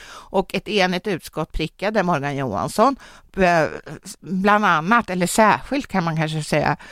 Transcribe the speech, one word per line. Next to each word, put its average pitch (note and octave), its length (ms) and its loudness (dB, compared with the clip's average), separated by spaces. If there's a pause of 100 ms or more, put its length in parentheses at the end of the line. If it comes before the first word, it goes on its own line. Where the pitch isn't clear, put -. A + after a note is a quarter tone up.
Och - 480 -4
ett - 140 -6
enigt F#3 380 0
utskott D#3+ 460 -6
prickade G3 500 -2
Morgan C#3+ 340 -2
Johansson, C#3 600 0 (400)
eh, F3 300 4 (540)
bland G3+ 440 2
annat, F#3 460 2
eller F3+ 160 0
särskilt A3 600 2
kan F3 180 -2
man D#3+ 120 -2
kanske D#3 260 -2
säga, D3 340 0 (160)